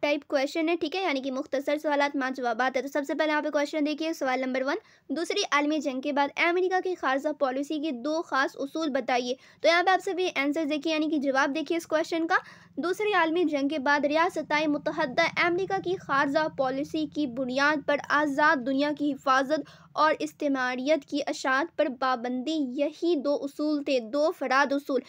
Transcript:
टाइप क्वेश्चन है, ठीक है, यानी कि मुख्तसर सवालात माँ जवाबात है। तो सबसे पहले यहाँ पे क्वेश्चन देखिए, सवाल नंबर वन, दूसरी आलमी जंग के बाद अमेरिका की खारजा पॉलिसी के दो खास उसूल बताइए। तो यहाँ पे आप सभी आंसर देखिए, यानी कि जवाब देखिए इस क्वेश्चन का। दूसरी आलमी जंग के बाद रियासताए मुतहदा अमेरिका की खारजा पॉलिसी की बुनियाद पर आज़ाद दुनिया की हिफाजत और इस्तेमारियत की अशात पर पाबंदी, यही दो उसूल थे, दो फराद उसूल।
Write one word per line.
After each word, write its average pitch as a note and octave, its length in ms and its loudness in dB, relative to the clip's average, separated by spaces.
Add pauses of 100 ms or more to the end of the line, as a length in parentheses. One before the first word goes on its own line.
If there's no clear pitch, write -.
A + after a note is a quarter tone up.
टाइप D4 280 0
क्वेश्चन D4+ 400 0
है, F4 60 2
ठीक E4 200 -4
है, F#4+ 80 -2
यानी C#4 180 -2
कि C4+ 100 -4
मुख्तसर C#4 460 -2
सवालात C#4+ 380 0
माँ C4 160 -2
जवाबात B3 440 -2
है। B3+ 60 2
तो C4 60 -8
सबसे C#4+ 260 -4
पहले D#4 160 0
यहाँ D4+ 120 0
पे D4+ 80 -4
क्वेश्चन D4 340 0
देखिए, D4+ 300 -2
सवाल C4 280 -2
नंबर C4 220 -2
वन, C#4+ 140 -2 (340)
दूसरी F4 320 -2
आलमी D4 360 2
जंग C4 220 -4
के D4 100 -2
बाद C#4 260 0
अमेरिका F4+ 420 2
की F4+ 160 -2
खारजा C#4 360 -2
पॉलिसी C#4+ 480 -2
के D4+ 120 -4
दो D4 300 -2
खास D4 340 -2
उसूल D#4 340 -4
बताइए। B3 480 -2 (260)
तो D4+ 60 4
यहाँ F4 140 4
पे F#4+ 80 4
आप F#4 80 4
सभी F#4 300 -2
आंसर C#4+ 360 0
देखिए, D4+ 280 0
यानी D#4 160 0
कि D#4 100 0
जवाब C4+ 300 2
देखिए D4+ 280 -2
इस E4 80 -4
क्वेश्चन D#4+ 400 0
का। F4+ 120 2 (420)
दूसरी F#4 320 0
आलमी E4+ 340 2
जंग C#4 240 0
के D#4 100 -2
बाद C#4+ 260 2
रियासताए D#4 640 0
मुतहदा D4 560 0 (240)
अमेरिका F#4 320 0
की E4+ 160 -4
खारजा D4+ 520 0
पॉलिसी D4 580 -2
की D4 220 -2
बुनियाद C4+ 560 0
पर C#4+ 160 0
आज़ाद D4 580 2
दुनिया C4+ 340 0
की D4 140 -2
हिफाजत C#4 580 2 (320)
और D#4 260 4
इस्तेमारियत C#4 840 0
की C#4+ 160 -4
अशात C#4+ 580 -2
पर D4+ 120 2
पाबंदी, B3+ 640 -2
यही D4+ 640 0
दो C#4+ 180 0
उसूल D4 500 -2
थे, C#4 160 0
दो C#4+ 320 0
फराद C4+ 420 2
उसूल। C#4 360 -2